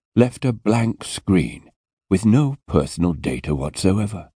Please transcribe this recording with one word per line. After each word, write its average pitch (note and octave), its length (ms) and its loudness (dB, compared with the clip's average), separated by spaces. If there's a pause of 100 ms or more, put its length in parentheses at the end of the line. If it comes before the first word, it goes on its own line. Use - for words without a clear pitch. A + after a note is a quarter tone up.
(140)
left B2 300 2
a B2+ 80 0
blank A2+ 500 0
screen, - 680 -2 (360)
with F#2+ 160 0
no C3+ 320 4 (120)
personal E2+ 460 0
data C2+ 380 -6
whatsoever. F#2+ 880 -2